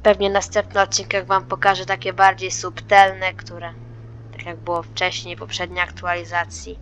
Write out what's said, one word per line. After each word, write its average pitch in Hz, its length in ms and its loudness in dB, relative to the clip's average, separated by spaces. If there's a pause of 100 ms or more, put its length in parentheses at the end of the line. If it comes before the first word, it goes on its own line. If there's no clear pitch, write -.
Pewnie 196 280 6
następny 202 500 0
odcinek 190 460 0
wam 190 200 2
pokażę 190 400 2
takie 190 260 -4
bardziej 190 380 4
subtelne, 190 840 4
które, 170 400 -12 (580)
tak - 100 -16
jak 170 140 -10
było 170 260 -2
wcześniej, 180 540 -4
poprzedniej 180 480 -4
aktualizacji. 175 960 -6